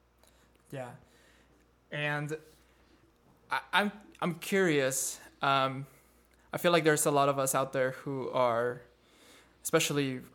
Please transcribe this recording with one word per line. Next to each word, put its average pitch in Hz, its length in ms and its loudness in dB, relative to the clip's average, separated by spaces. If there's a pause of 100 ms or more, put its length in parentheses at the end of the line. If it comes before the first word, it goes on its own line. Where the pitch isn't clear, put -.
(720)
Yeah. 127 180 -12 (1040)
And 147 440 -4 (1160)
I, 135 80 -2 (140)
I'm, 202 180 2 (300)
I'm 165 140 -2
curious. 147 840 0 (240)
Um, 135 420 0 (680)
I - 60 -6
feel 175 140 2
like 170 120 4
there's 151 220 4
a 156 60 4
lot 143 180 4
of 135 80 0
us 135 160 0
out 135 200 0
there 131 180 0
who 131 400 -6
are, 123 500 2 (800)
especially, 143 600 0 (140)